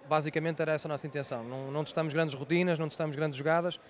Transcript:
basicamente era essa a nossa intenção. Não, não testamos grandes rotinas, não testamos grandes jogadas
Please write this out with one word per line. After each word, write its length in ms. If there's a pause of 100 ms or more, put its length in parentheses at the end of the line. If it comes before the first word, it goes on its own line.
basicamente 520
era 120
essa 160
a 20
nossa 160
intenção. 380
Não, 260
não 140
testamos 280
grandes 220
rotinas, 440
não 100
testamos 260
grandes 240
jogadas 400 (120)